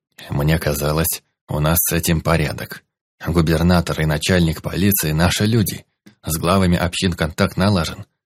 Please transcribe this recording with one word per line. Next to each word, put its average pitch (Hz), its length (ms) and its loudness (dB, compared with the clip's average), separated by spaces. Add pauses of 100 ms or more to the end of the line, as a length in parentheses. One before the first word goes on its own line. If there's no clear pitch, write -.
(300)
"Мне 73 280 0
казалось, 76 640 -2 (260)
у 73 100 -2
нас 78 220 2
с - 100 -4
этим 82 300 0
порядок. - 600 -2 (440)
Губернатор 82 760 2
и 80 40 2
начальник 80 560 0
полиции – 90 500 0
наши 87 340 2
люди. 110 400 0 (380)
С 78 140 -6
главами 90 400 2
общин 85 360 -2
контакт 82 440 -2
налажен. 92 480 0 (320)